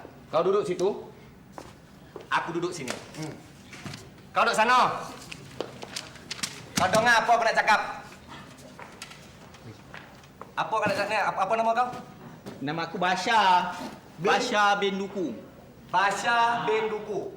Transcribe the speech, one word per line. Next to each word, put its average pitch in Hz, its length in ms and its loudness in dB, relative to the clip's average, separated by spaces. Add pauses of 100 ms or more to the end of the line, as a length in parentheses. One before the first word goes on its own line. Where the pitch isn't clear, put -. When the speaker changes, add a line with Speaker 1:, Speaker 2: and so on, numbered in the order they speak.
(280)
Speaker 1:
kau 160 160 2
duduk 196 240 2
situ. 180 400 -2 (1200)
Aku 156 240 -2
duduk 170 160 -4
sini. 131 240 -8 (240)
Speaker 2:
Hmm. 156 160 -10 (1040)
Speaker 1:
Kau 196 80 6
duduk 233 120 2
sana. 226 440 4 (1800)
Kau 185 160 2
dengar 226 320 6
apa 226 80 4
aku 233 120 6
nak 214 120 2
cakap? 214 240 6 (2750)
Apa - 160 -4
kau 214 80 -2
nak 202 120 0
cakap? 202 260 0 (100)
Apa, - 80 -6
apa 190 160 0
nama 226 160 2
kau? 185 160 0 (720)
Speaker 3:
Nama 147 240 -6
aku 160 160 -8
Basha. - 720 4 (440)
Speaker 2:
Bin- 165 160 2
Speaker 3:
Basha 208 460 4
bin 196 180 0
Duku. 190 380 -4 (560)
Speaker 1:
Basha 202 760 2
bin 214 240 2
Duku. 208 320 -6 (160)